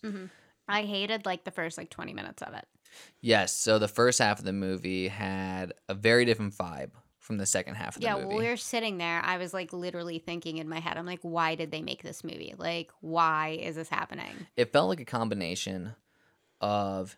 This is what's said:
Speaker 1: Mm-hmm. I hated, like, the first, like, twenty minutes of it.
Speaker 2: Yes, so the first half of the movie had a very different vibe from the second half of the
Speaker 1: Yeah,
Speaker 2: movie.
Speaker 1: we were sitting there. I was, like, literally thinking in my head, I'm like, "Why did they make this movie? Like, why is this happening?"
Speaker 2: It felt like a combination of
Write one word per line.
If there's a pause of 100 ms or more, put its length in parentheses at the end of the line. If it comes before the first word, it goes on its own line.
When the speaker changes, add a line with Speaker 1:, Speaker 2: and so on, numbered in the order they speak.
Speaker 1:
Mm-hmm. (420)
I
hated,
like,
the
first,
like,
twenty
minutes
of
it. (560)
Speaker 2:
Yes,
so
the
first
half
of
the
movie
had (160)
a
very
different
vibe (280)
from
the
second
half
of
the
Speaker 1:
Yeah,
Speaker 2:
movie.
Speaker 1:
we
were
sitting
there.
I
was,
like,
literally
thinking
in
my
head,
I'm
like,
"Why
did
they
make
this
movie?
Like, (100)
why
is
this
happening?" (100)
Speaker 2:
It
felt
like
a
combination (640)
of